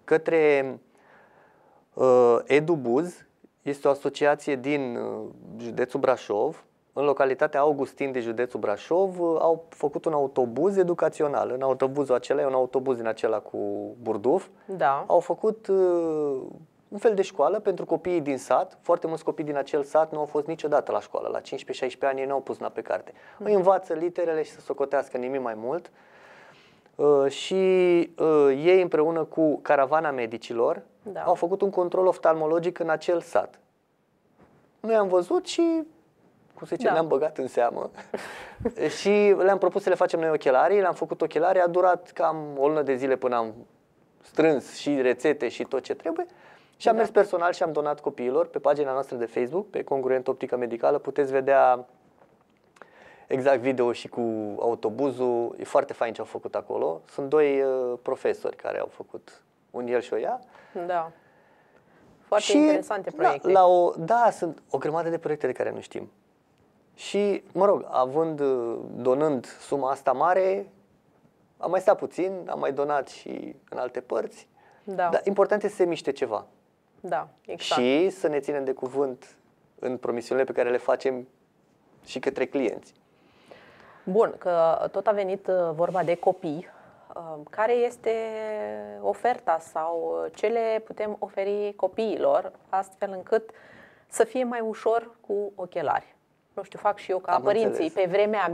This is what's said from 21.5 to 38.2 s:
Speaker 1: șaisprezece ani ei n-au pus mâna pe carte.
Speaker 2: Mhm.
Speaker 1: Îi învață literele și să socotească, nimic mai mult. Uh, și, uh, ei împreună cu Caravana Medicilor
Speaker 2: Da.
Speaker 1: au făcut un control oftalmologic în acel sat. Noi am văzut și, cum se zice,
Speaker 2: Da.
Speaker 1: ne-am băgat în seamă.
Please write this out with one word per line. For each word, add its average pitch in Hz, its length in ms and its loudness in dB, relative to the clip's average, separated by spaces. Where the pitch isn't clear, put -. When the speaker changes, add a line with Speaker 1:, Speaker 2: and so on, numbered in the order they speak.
Speaker 1:
șaisprezece 131 280 -4
ani 135 80 -4
ei 135 140 -4
n-au 139 80 -2
pus 113 160 -8
mâna 110 120 -6
pe - 120 -10
carte. - 300 -8
Speaker 2:
Mhm. 208 100 -12
Speaker 1:
Îi 208 60 4
învață 185 400 4
literele 165 480 -2
și - 80 -8
să - 100 -20
socotească, 139 560 -4
nimic 127 240 -4
mai 120 160 -6
mult. 131 340 -8
Uh, 143 360 4
și, - 240 -8
uh, 151 300 6
ei 185 180 8
împreună 165 420 2
cu 156 380 2
Caravana 147 480 2
Medicilor 120 720 -2
Speaker 2:
Da. 180 200 -10
Speaker 1:
au 165 120 4
făcut 175 260 -2
un 202 100 2
control 180 360 2
oftalmologic 165 720 2
în 165 100 -2
acel 160 320 0
sat. - 380 -2
Noi 220 140 -2
am 208 140 4
văzut 185 380 2
și, - 160 0
cum - 120 -18
se - 80 -4
zice, 233 120 -2
Speaker 2:
Da. 214 60 2
Speaker 1:
ne-am 165 160 2
băgat 147 300 0
în 131 80 -4
seamă. - 440 0